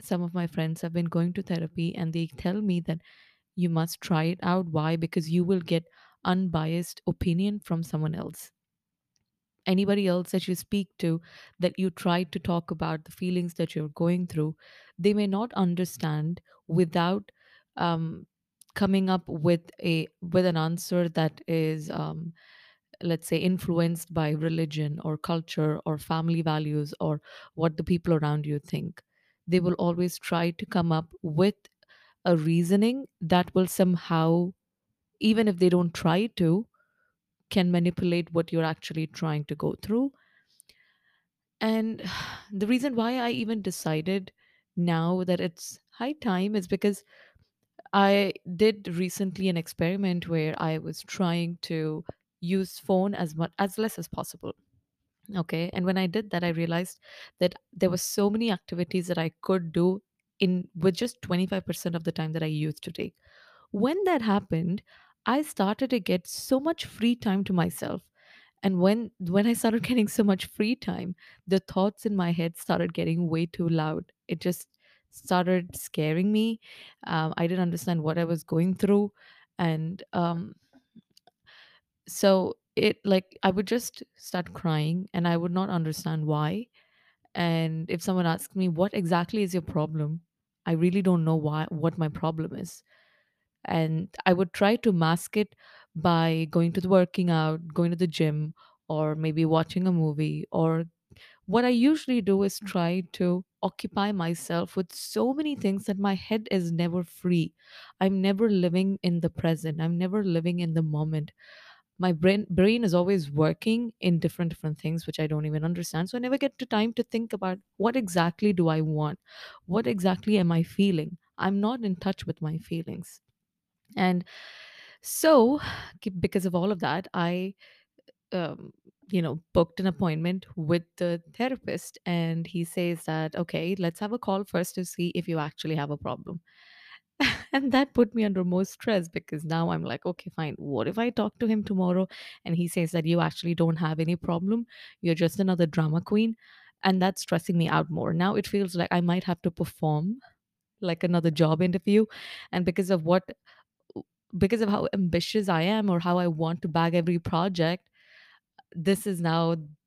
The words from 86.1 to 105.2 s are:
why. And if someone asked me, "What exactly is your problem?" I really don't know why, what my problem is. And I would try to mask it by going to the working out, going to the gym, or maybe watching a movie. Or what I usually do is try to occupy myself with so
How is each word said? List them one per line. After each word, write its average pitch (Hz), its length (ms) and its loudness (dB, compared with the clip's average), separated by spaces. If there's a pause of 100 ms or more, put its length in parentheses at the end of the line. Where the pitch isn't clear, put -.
why. 156 420 0 (680)
And 165 540 0
if 175 120 -4
someone 185 240 2
asked 165 300 -2
me, 185 120 0
"What 175 260 0
exactly 175 500 0
is 180 100 -2
your 180 80 0
problem?" 156 600 -2 (440)
I 170 80 0
really 180 280 2
don't 180 220 4
know 160 120 4
why, 151 340 0
what 160 280 -2
my 160 120 0
problem 160 460 -4
is. - 280 -12 (800)
And 160 440 0 (160)
I 185 80 6
would 180 200 0
try 208 240 2
to 233 140 0
mask 170 460 0
it 208 180 -2 (400)
by 165 560 2
going 170 220 2
to 185 80 0
the 180 80 -2
working 180 400 4
out, 160 440 0
going 170 180 2
to 170 60 -2
the 175 100 2
gym, 151 460 0 (360)
or 156 260 0
maybe 160 300 0
watching 160 420 2
a 185 40 4
movie. 151 600 0
Or 160 340 0 (600)
what 233 200 4
I 247 40 4
usually 254 520 4
do 196 220 2
is 196 160 -4
try 185 440 0 (100)
to 180 300 0 (200)
occupy 202 480 -2
myself 170 640 -4
with 185 180 -4
so 226 400 -2